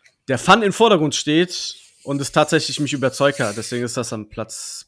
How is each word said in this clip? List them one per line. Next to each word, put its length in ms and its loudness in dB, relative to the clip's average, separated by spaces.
der 100 0
Fun 260 6
im 100 2
Vordergrund 420 4
steht 600 -2
und 180 -6
es 100 -8
tatsächlich 480 0
mich 140 -2
überzeugt 480 0
hat. 160 -2
Deswegen 260 -6
ist 140 -6
das 160 -6
am 160 -10
Platz, 580 -12